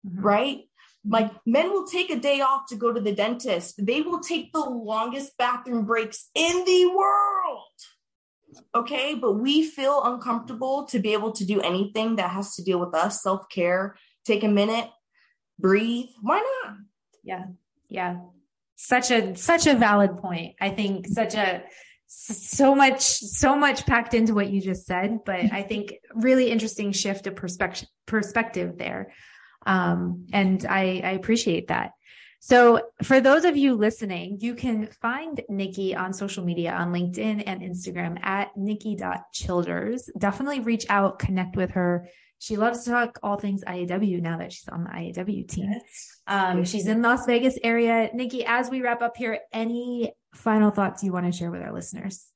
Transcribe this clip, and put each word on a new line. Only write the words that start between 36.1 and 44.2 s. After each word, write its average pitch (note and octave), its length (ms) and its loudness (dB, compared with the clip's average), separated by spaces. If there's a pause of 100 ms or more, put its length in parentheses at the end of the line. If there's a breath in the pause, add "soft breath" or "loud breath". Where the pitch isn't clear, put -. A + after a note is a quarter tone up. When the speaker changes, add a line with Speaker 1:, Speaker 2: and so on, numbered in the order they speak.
Speaker 1:
social F#3+ 320 -6
media, F3 300 -2
on F3 180 -2
LinkedIn G#3 560 -2
and F#3 140 -6
Instagram F3 600 -8
at G3 360 -4
Nikki G#3 400 -6
dot F#3 340 -8
Childers. F3+ 840 -4
Definitely C4 420 -2
reach A3+ 300 -2
out, G3 300 2
connect F#3 360 -2
with F#3 160 -2
her. F3 380 0 (300 loud breath)
She G#3+ 180 -6
loves A#3+ 260 0
to A#3+ 60 -6
talk A#3+ 340 -2
all G3+ 140 -2
things G3+ 280 -4
I F3+ 100 -8
A F3+ 100 -4
W F3+ 340 0
now E3 200 -4